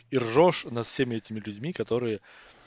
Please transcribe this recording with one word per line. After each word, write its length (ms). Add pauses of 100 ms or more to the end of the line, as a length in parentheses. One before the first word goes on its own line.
(120)
и 60
ржешь 480
над 220
всеми 280
этими 240
людьми, 320
которые 480 (460)